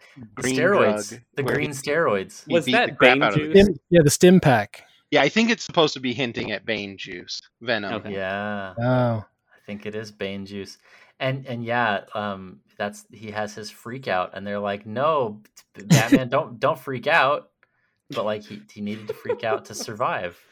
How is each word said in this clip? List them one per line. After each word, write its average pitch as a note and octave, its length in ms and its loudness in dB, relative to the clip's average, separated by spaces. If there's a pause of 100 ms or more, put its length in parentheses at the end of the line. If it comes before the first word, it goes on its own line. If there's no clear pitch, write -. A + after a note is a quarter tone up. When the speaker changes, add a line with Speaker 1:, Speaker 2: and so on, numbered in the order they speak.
(340)
Speaker 1:
green C3 240 -2
Speaker 2:
steroids. A2 520 2
Speaker 1:
drug A#2 120 -16 (140)
Speaker 2:
The C#3 80 -4
Speaker 1:
where A#2 120 -2
Speaker 2:
green D3 160 -4
Speaker 1:
he, C#3 40 -12
Speaker 2:
steroids. C3+ 720 -2
Speaker 1:
he D3 60 -2
Speaker 3:
Was E3 120 0
Speaker 1:
beat C3 60 -2
Speaker 3:
that A3 180 2
Speaker 1:
the - 60 -10
crap C3 200 6
Speaker 3:
Bane - 80 2
Speaker 1:
out G#2+ 100 2
of D3+ 60 2
the D3+ 140 -4
Speaker 3:
juice? G3 120 10
Speaker 4:
Stim-, E3+ 140 -2 (100)
yeah, E3+ 140 8
the C#3+ 60 6
stim F3+ 300 8
pack. A#2+ 440 2 (280)
Speaker 1:
Yeah, C#3+ 100 4
I C#3+ 80 4
think A3+ 220 2
it's - 120 -2
supposed D#3 300 2
to C#3 60 -12
be B2+ 140 -2
hinting A#2 380 -4
at G2 140 -6
Bane G2+ 320 -6
juice, F2+ 440 -12 (200)
Venom. A2 320 -4
Speaker 3:
Okay. G2+ 200 -8
Speaker 2:
Yeah. G2 680 -6
Speaker 4:
Oh. A#2+ 40 -2 (400)
Speaker 2:
I - 420 -20
think G#2 200 -14
it G#2 100 -10
is G#2+ 160 -10
Bane G2 340 -10
juice. G2 320 -14 (420)
And, C3+ 260 -4
and A#2+ 180 -8
yeah, A2+ 380 0 (120)
um, G2 460 -8 (180)
that's, G#2 340 -8
he G#2 200 -16
has G#2 220 -6
his G#2 160 -14
freak C3 380 -14
out, F#2 260 -2
and G2 120 -12
they're G2+ 140 -6
like, G#2 260 -6
"No, A#2+ 560 -2 (320)
B-, - 120 -20
Batman, B2 440 4
Speaker 4:
<laughs> - 0 -
Speaker 2:
don't, A#2 300 -2
don't D3+ 180 0
freak C3 300 -6
out." D3 440 2 (580)
But, G#2+ 160 -4
like, G#2+ 180 -4
he, - 180 -16 (120)
he G#2+ 80 -14
needed G#2 260 -8
to - 60 -8
freak - 320 -8
out A2 200 -2
to G#2+ 100 -16
survive. A2+ 600 -6 (140)